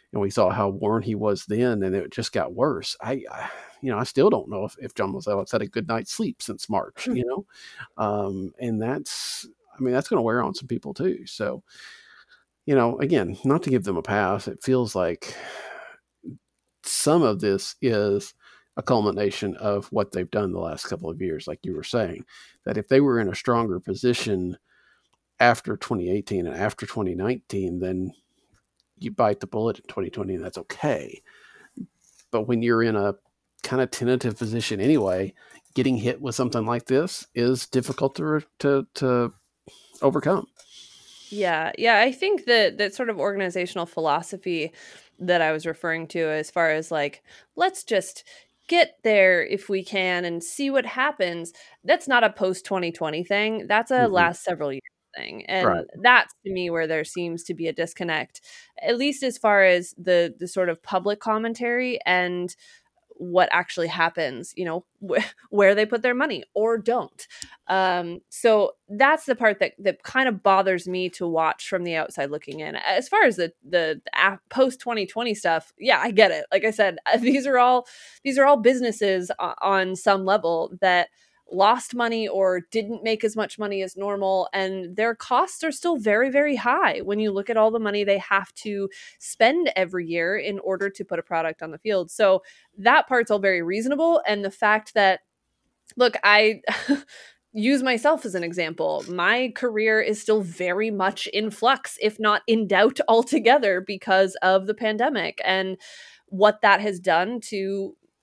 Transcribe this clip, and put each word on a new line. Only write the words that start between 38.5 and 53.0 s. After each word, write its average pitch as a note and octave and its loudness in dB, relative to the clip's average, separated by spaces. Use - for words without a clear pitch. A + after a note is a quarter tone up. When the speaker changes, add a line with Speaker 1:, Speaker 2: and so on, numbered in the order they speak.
Speaker 1:
to, C#3 2
to B2 0
overcome. C#3+ 2
Speaker 2:
Yeah, F3 -2
yeah, A3+ 4
I B3 4
think F#4+ -2
that, A3+ 4
that G3+ -2
sort B3 -6
of G#3 -4
organizational F3+ -4
philosophy E3 -4
that F3 2
I D#3+ 2
was D#3 -4
referring E3 -6
to E3+ -4
as D#3 -2
far E3 2
as, D#3 -2
like, D3 -4
"Let's F#4 0
just - -4
get - 2
there F#3+ 6
if - -6
we F#3+ -2
can F#3 -2
and E3+ -6
see - -6
what C4 0
happens," F#3+ -4
that's - 0
not A#3+ 4
a G#3 4
post F#3+ -2
twenty F3+ -2
twenty D#3+ -4